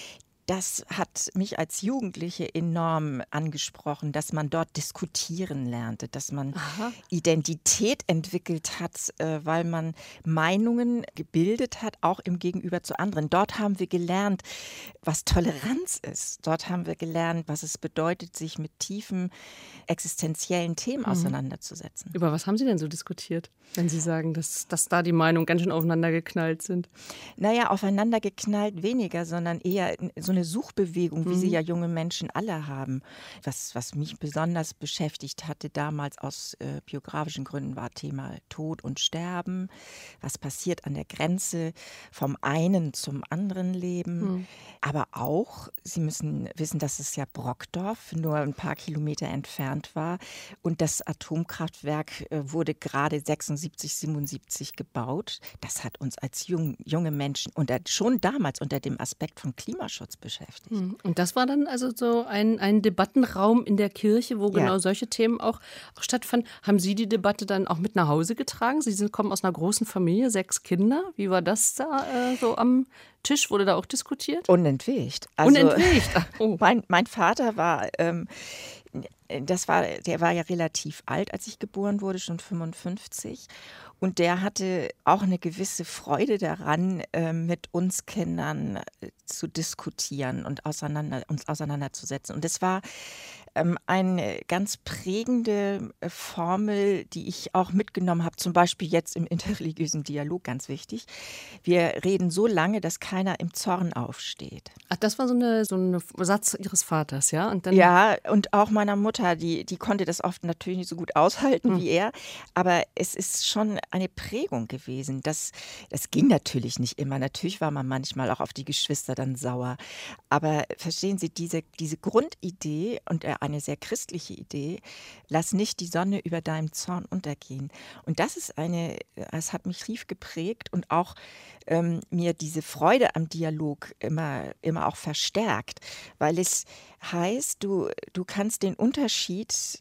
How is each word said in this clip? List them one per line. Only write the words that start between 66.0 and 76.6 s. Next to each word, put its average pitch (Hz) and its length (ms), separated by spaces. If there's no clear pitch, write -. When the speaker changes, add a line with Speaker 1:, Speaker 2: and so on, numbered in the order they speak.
Speaker 2:
stattfanden. 240 440
Haben 202 180
Sie 185 140
die 208 160
Debatte 208 360
dann 196 220
auch 165 120
mit 190 160
nach 175 120
Hause 160 280
getragen? 262 460
Sie 240 100
sind, 208 200
kommen 208 200
aus 190 120
einer 185 80
großen 175 360
Familie, 190 420
sechs 196 340
Kinder. 220 400
Wie 196 140
war 185 120
das 180 320
da, 277 320
äh, 247 40
so 233 180
am 254 300
Tisch? - 260
Wurde 202 160
da 190 100
auch 175 100
diskutiert? - 600
Speaker 1:
Unentwegt. 165 880
Also 190 140
Speaker 2:
Unentwegt? 294 640
Ach, 170 140
oh. 220 180
Speaker 1:
<laughs> - 20
mein, 214 280